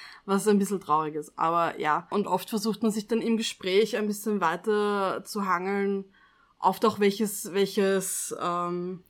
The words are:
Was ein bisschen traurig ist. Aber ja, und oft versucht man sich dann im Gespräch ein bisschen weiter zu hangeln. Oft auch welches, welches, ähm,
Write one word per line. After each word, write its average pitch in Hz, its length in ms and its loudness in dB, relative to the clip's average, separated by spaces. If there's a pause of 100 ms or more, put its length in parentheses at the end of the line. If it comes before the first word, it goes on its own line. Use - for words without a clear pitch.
(260)
Was 196 220 0
ein 202 120 6
bisschen 196 220 0
traurig 156 340 0
ist. 151 200 -8
Aber 165 440 0
ja, 156 320 0
und 202 160 0
oft - 240 -2
versucht 214 320 -2
man 220 80 2
sich 208 160 -4
dann 226 140 0
im 226 160 2
Gespräch 208 600 0
ein 214 80 -2
bisschen 208 340 -2
weiter 196 840 0
zu 196 220 -4
hangeln. 196 580 0 (540)
Oft 190 260 2
auch 202 140 2
welches, 202 540 0
welches, 196 840 0
ähm, 175 680 -4